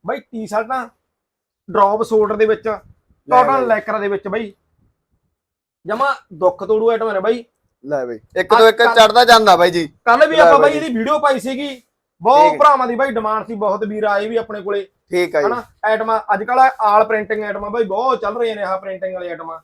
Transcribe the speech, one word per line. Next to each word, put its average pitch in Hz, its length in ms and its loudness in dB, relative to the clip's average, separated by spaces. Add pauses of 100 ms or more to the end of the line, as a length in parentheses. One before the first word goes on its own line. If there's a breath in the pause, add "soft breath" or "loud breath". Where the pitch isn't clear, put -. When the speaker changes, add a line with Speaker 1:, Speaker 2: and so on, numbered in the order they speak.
Speaker 1:
ਬਾਈ 262 140 -8
ਟੀ-ਸ਼ਰਟਾਂ 226 680 -8 (800)
ਡ੍ਰੌਪ 208 320 0
ਸ਼ੋਲਡਰ 214 340 0
ਦੇ 214 100 2
ਵਿੱਚ, 214 200 -4
Speaker 2:
ਲੈ 214 100 -6 (540)
Speaker 1:
ਕਾਟਨ 254 220 4
Speaker 2:
ਬਾਈ। 262 140 0
Speaker 1:
ਲੈਕਰ 214 320 -2
ਦੇ 202 100 -4
ਵਿੱਚ 196 200 -6
ਬਾਈ, 208 240 -8 (1300)
ਜਮਾਂ 254 280 -2 (180)
ਦੁੱਖ 180 320 -2
ਤੋੜੂ 220 260 0
ਆਈਟਮ 226 220 -4
ਨੇ 190 80 -4
ਬਾਈ। 233 240 -2 (420)
Speaker 2:
ਲੈ 139 200 -6
ਬਾਈ, 117 120 -10 (180)
ਇੱਕ 180 160 -2
Speaker 1:
ਅੱਜ 226 60 4
Speaker 2:
ਤੋਂ 226 100 8
ਇੱਕ 220 100 2
Speaker 1:
ਕੱਲ੍ਹ 233 160 2
Speaker 2:
ਚੜ੍ਹਦਾ 226 300 6
ਜਾਂਦਾ 220 320 6
ਬਾਈ 175 140 4
ਜੀ। 165 160 -4 (180)
Speaker 1:
ਕੱਲ੍ਹ 233 220 4
ਵੀ 320 100 -2
Speaker 2:
ਲੈ 311 60 6
Speaker 1:
ਆਪਾਂ 170 100 8
Speaker 2:
ਬਾਈ - 100 6
Speaker 1:
ਬਾਈ - 100 4
Speaker 2:
ਜੀ। 202 60 -4
Speaker 1:
ਇਹਦੀ 269 200 -6
ਵੀਡੀਓ 285 200 -2
ਪਾਈ 277 220 0
ਸੀਗੀ, 269 280 -8
Speaker 2:
ਠੀਕ 254 160 -14 (380)
Speaker 1:
ਬਹੁਤ 285 300 4
Speaker 2:
ਹੈ। 302 60 -6
Speaker 1:
ਭਰਾਵਾਂ 277 280 4
ਦੀ 240 80 -6
ਬਾਈ 269 160 -2
ਡਿਮਾਂਡ 214 360 -4
ਸੀ, 226 80 -12
ਬਹੁਤ 208 300 -4
ਵੀਰ 214 200 -6
ਆਏ 208 240 -2
ਵੀ 226 80 -6
ਆਪਣੇ 220 240 -6
ਕੋਲੇ, 202 220 -6 (280)
Speaker 2:
ਠੀਕ 175 240 -2
ਹੈ 151 60 2
ਜੀ। 147 60 0
Speaker 1:
ਹਨਾ? 233 160 -2 (220)
ਆਈਟਮਾਂ 220 360 0 (140)
ਅੱਜ 202 100 -6
ਕੱਲ੍ਹ 254 180 2
all 220 440 2
ਪ੍ਰਿੰਟਿੰਗ 214 380 -4
ਆਈਟਮਾਂ 208 260 -8
ਬਾਈ 233 140 -2
ਬਹੁਤ 226 360 -2
ਚੱਲ 214 160 -6
ਰਹੀਆਂ 226 200 -4
ਨੇ, 202 60 -8
ਆਹ 190 160 -6
ਪ੍ਰਿੰਟਿੰਗ 190 360 -10
ਵਾਲੀ 180 140 -10
ਆਈਟਮਾਂ। 165 360 -12